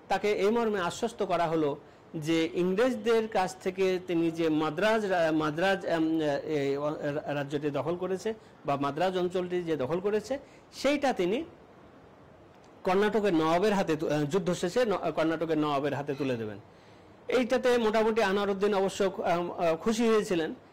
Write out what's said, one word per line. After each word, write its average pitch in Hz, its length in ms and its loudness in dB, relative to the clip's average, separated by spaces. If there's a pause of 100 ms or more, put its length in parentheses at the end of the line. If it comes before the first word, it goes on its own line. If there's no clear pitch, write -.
তাকে 208 240 0
এই 196 180 2
মর্মে 220 300 0
আশ্বস্ত 185 440 -4
করা 170 240 0
হলো 156 280 0 (400)
যে 165 380 0
ইংরেজদের 220 720 2
কাছ 185 320 -2
থেকে 185 480 0
তিনি 165 240 0
যে 160 180 0
মাদ্রাজ 160 560 0
রা-, 175 260 2
মাদ্রাজ, 160 540 0
উম, 160 340 0 (240)
এই, 139 340 0
অ-, 151 220 -4 (280)
রাজ্যটি 143 440 -4
দখল 143 240 -2
করেছে 185 380 -4 (320)
বা 143 100 0
মাদ্রাজ 147 420 0
অঞ্চলটি 180 460 -2
যে 160 140 -2
দখল 139 220 -2
করেছে, 214 400 -2 (320)
সেইটা 285 420 0
তিনি 196 300 0 (1400)
কর্ণাটকের 202 500 2
নবাবের 170 400 4
হাতে 170 220 2
তু-, 151 120 -4
আহ, 151 160 0
যুদ্ধ 170 300 0
শেষে 170 320 0
ন-, 185 300 0
কর্ণাটকের 160 420 0
নবাবের 147 360 0
হাতে 143 220 -4
তুলে 131 220 -2
দেবেন। 107 220 -8 (680)
এইটাতে 247 500 2
মোটামুটি 220 460 2
আনোয়ার 202 260 2
উদ্দিন 202 240 2
অবশ্য, 196 300 0
আম, 175 480 0
আহ, 165 240 2
খুশি 226 320 0
হয়েছিলেন 208 460 2 (200)